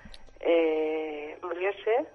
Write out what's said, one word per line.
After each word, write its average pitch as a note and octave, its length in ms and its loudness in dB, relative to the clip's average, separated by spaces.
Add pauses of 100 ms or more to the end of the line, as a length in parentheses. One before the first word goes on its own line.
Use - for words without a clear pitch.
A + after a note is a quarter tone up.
(420)
eh, D#3 1000 2
muriese, G3 720 0